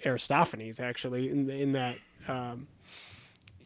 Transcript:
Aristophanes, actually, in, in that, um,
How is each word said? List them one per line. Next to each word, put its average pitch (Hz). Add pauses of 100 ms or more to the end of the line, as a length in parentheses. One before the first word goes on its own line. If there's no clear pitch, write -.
Aristophanes, 123
actually, 127
in, 139
in 139
that, 127 (300)
um, 131 (1000)